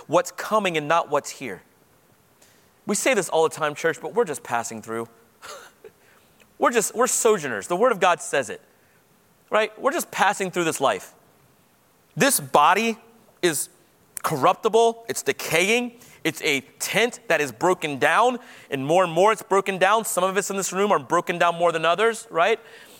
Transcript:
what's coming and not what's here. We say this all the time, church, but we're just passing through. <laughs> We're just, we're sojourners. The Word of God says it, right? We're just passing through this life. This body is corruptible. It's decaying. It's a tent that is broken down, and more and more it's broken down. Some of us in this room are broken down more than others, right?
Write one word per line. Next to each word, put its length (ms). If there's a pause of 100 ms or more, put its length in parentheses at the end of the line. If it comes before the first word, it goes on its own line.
what's 240
coming 480
and 100
not 220
what's 200
here. 320 (1200)
We 80
say 180
this 160
all 140
the 120
time, 200
church, 260
but 140
we're 100
just 180
passing 380
through. 280 (340)
<laughs> 60 (1120)
We're 120
just, 200
we're 140
sojourners. 640
The 80
Word 160
of 80
God 200
says 300
it, 100 (880)
right? 220 (100)
We're 120
just 180
passing 400
through 140
this 160
life. 340 (1040)
This 240
body 580 (440)
is 260 (560)
corruptible. 840
It's 140
decaying. 760 (240)
It's 180
a 200 (180)
tent 480
that 120
is 120
broken 480
down, 400 (320)
and 120
more 200
and 80
more 180
it's 120
broken 360
down. 260
Some 200
of 120
us 140
in 60
this 160
room 180
are 80
broken 400
down 160
more 160
than 140
others, 440
right? 300 (420)